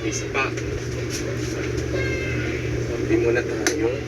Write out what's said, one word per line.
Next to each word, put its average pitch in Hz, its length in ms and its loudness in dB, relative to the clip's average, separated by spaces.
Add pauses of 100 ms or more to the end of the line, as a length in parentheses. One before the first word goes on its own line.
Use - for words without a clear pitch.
Isa - 320 0
pa. 403 100 2 (2500)
Konti 113 320 2
muna 117 180 4
tayo. - 460 0 (200)